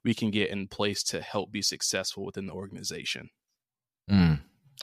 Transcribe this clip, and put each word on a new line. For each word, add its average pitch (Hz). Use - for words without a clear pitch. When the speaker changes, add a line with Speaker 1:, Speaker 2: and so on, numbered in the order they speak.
Speaker 1:
we 120
can 110
get 101
in 98
place 104
to -
help 101
be 104
successful -
within 95
the 80
organization. 95
Speaker 2:
Mm, 82